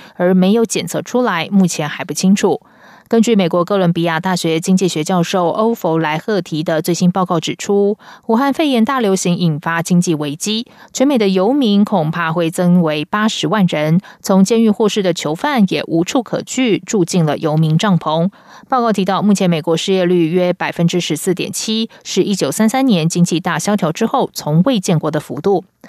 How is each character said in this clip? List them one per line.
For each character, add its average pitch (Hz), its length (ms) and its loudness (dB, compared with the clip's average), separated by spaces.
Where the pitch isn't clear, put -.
而 180 160 2
没 185 220 4
有 233 100 2
检 175 220 -4
测 160 160 -6
出 240 180 -2
来， 180 320 -2
目 190 140 4
前 160 200 -4
还 147 160 -8
不 147 120 -8
清 190 200 2
楚。 196 280 0
根 226 140 2
据 226 160 4
美 180 140 2
国 175 120 2
哥 202 140 -2
伦 175 160 2
比 165 100 -2
亚 165 160 -2
大 185 160 -2
学 165 240 -2
经 185 160 0
济 185 140 2
学 156 160 -4
教 180 180 0
授 175 260 0
欧 220 260 0
弗 165 240 -2
莱 156 180 -2
赫 196 240 -4
提 156 220 -6
的 165 180 -2
最 175 140 -2
新 180 160 2
报 185 140 0
告 180 140 -2
指 156 160 -6
出， 202 440 0
武 226 60 0
汉 277 160 2
肺 302 180 -2
炎 240 140 2
大 269 160 0
流 202 160 0
行 175 220 -2
引 160 240 -2
发 165 220 -4
经 175 180 2
济 175 140 0
危 147 200 -6
机， 214 320 -6
全 - 160 0
美 285 120 2
的 208 100 2
游 190 240 2
民 208 320 2
恐 160 260 0
怕 165 220 -2
会 165 180 0
增 180 300 2
为 151 240 0
八 214 240 -2
十 - 180 -4
万 190 200 0
人， 160 340 0
从 190 200 4
监 226 200 2
狱 220 80 4
获 208 180 2
释 202 140 -2
的 180 100 0
囚 160 220 -4
犯 262 340 0
也 151 180 -4
无 165 160 0
处 247 200 -2
可 - 200 -6
去， 247 360 0
住 196 260 -2
进 170 200 0
了 147 120 0
游 156 220 -2
民 156 180 2
帐 190 220 2
篷。 165 320 -2
报 262 100 0
告 233 100 0
提 196 140 0
到， 190 160 -2
目 202 140 2
前 190 140 2
美 165 120 0
国 160 160 0
失 190 160 -2
业 185 140 2
率 175 240 2
约 180 240 0
百 156 180 -6
分 170 160 0
之 180 100 -2
十 170 160 -2
四 175 200 -2
点 - 180 -8
七， 220 380 -4
是 - 200 0
一 196 120 -2
九 147 160 -2
三 214 160 0
三 262 200 2
年 175 200 2
经 170 160 2
济 175 160 2
大 160 200 -2
萧 208 180 -2
条 160 160 -2
之 226 140 -2
后 233 260 0
从 156 300 2
未 240 180 0
见 175 180 0
过 151 120 -2
的 151 100 -2
幅 127 220 -10
度。 196 220 2